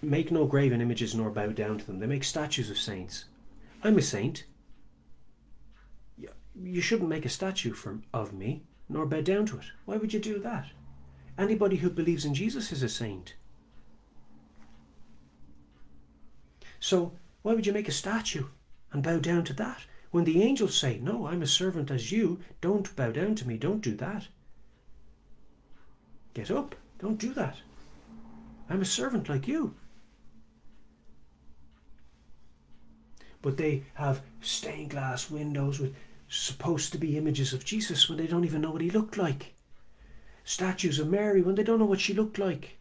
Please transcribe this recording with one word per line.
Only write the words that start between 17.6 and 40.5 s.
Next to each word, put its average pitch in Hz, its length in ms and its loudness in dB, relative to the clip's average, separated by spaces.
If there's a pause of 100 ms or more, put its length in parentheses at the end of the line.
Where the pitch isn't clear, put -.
you 202 80 4
make 208 160 0
a - 20 0
statue 190 560 -2 (440)
and 143 100 -2
bow 165 180 2
down 170 240 2
to 139 100 -4
that 226 280 -4 (300)
when 170 120 6
the 160 200 6
angels 233 340 4
say, 127 220 2
"No, 190 260 -2
I'm 170 160 0
a 143 60 0
servant 170 440 2
as 123 220 0
you. 190 260 4 (220)
Don't 196 340 2
bow 123 160 2
down 185 240 2
to 127 120 -4
me. 117 100 -2
Don't 180 240 0
do 107 140 0
that. 196 320 -4 (2000)
Get - 160 -8
up. 277 260 -2 (240)
Don't 214 200 -2
do 247 140 -2
that. 156 240 -2 (1120)
I'm 190 120 2
a 190 40 2
servant 240 420 0
like 139 200 0
you." 294 280 0 (3750)
But 135 160 0
they 151 260 2 (120)
have 139 260 0 (200)
stained 151 500 -6
glass 135 380 -4
windows 143 500 0
with 135 160 -2 (340)
supposed - 640 -2
to 160 60 -6
be 147 200 2
images 139 360 2
of 131 120 -4
Jesus 214 420 4
when 160 100 -2
they 165 100 0
don't 175 180 4
even 151 160 2
know 160 100 0
what 160 100 -2
he 170 80 4
looked 214 280 2
like. 151 380 0 (880)
Statues 185 560 0